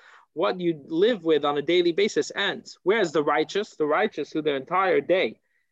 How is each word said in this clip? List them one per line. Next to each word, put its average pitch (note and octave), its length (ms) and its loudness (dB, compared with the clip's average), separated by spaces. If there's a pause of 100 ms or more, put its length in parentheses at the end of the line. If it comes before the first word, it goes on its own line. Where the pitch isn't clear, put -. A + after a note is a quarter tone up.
(320)
what F#3+ 280 -2
you E3 260 -2
live F#3 380 2
with D3+ 200 2
on D3 140 0
a C#3+ 40 -2
daily F3 300 2
basis D#3+ 420 0
ends. F3+ 500 -6
Whereas F#3 280 2
the D#3 100 0
righteous, D#3 540 -2
the D#3 100 0
righteous D#3+ 460 -2
who D#3+ 80 -4
their D3 160 -2
entire E3+ 440 0
day D3 400 0 (300)